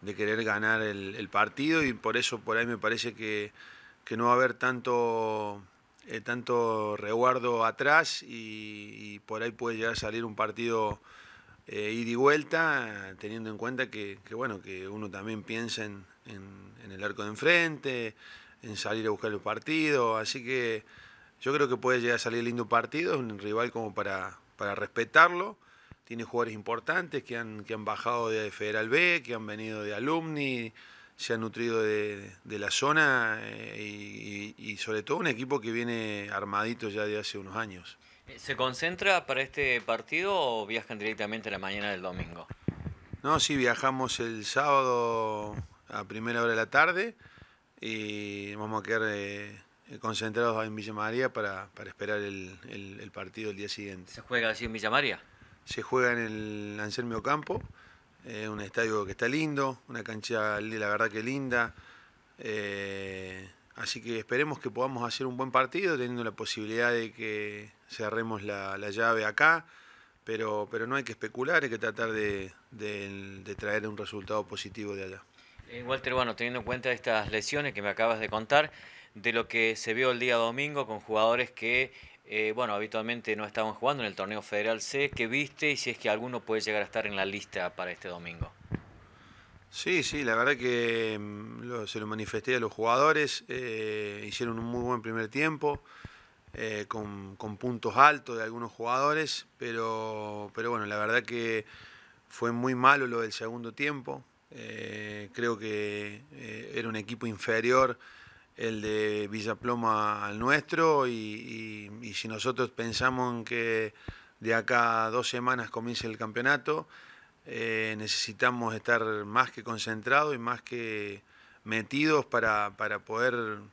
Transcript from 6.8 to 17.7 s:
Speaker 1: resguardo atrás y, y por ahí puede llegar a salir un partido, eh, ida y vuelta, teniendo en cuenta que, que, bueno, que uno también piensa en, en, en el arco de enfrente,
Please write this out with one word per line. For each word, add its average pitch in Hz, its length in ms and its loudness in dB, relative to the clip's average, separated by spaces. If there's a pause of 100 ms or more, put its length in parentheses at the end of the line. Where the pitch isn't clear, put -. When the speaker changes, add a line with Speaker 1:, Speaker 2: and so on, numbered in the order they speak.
Speaker 1:
resguardo 117 680 2
atrás 143 600 4
y, 107 760 -10
y 104 220 -12
por 110 240 -4
ahí 117 80 0
puede 117 240 0
llegar 113 160 2
a 113 40 0
salir 110 280 -2
un 110 100 -4
partido, 110 680 2 (680)
eh, 107 240 -4
ida 117 180 -2
y 117 60 0
vuelta, 135 1040 4
teniendo 110 280 -6
en 107 100 -8
cuenta 123 340 -2
que, 101 320 -8
que, 110 100 -14
bueno, 113 260 -4
que 95 280 -10
uno 104 200 -6
también 101 360 -6
piensa 113 400 -4
en, 98 200 -12 (200)
en, 104 180 -14 (420)
en 104 60 -14
el 95 140 -8
arco 104 180 -2
de 104 60 -2
enfrente, 139 880 0 (460)